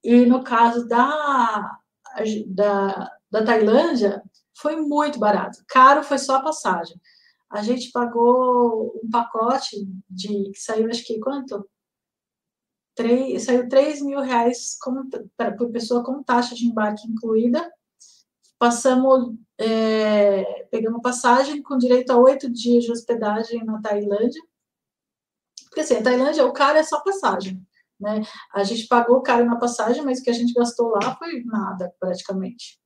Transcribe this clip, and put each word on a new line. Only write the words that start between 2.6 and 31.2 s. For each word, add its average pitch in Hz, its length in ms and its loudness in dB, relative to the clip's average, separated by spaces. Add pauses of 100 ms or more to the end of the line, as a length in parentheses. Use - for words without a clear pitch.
da 214 140 0
Tailândia, 220 760 2 (380)
foi 311 160 -4
muito 294 420 -2
barato. 208 500 -2
Caro 277 360 6
foi 277 140 -2
só 269 180 -2
a 262 80 -2
passagem. 185 560 -6 (500)
A 208 140 -8
gente 247 280 -4
pagou 240 1120 0
um 220 60 -8
pacote 233 800 -4 (220)
de, 196 420 -6
que - 80 -18
saiu, 220 300 -2
acho 233 160 -6
que 220 140 -6
quanto? 254 480 -8 (1300)
Três, 240 500 0
saiu 247 240 2
três 285 320 2
mil 277 180 -4
reais 247 600 -2
com, 262 280 -6 (280)
pra, 208 180 -4
por 240 160 -4
pessoa 240 320 -2
com 277 180 -6
taxa 240 320 0
de 233 140 -2
embarque 214 400 -2
incluída. 240 640 0 (880)
Passamos, 254 760 4 (220)
é, 214 840 2 (260)
pegamos 226 320 -4
passagem 262 640 0
com 277 140 -4
direito 254 340 2
a 240 60 4
oito 269 340 6
dias 240 320 2
de 233 80 -4
hospedagem 226 720 -4
na 214 160 -6
Tailândia. 208 600 -2 (1200)
Porque, - 160 -6
assim, 262 140 2
a 220 80 -2
Tailândia, 262 420 2
o 254 80 0
caro 294 240 4
é 311 60 4
só 311 180 -2
passagem, 190 640 -4 (340)
né? 214 220 -4 (320)
A 196 100 -2
gente 226 240 -4
pagou 240 340 4
caro 240 240 2
na 233 120 0
passagem, 247 460 -2
mas 254 160 -2
o - 40 -14
que 247 60 0
a 240 40 0
gente 240 200 -2
gastou 240 360 0
lá - 260 -2
foi 330 300 -10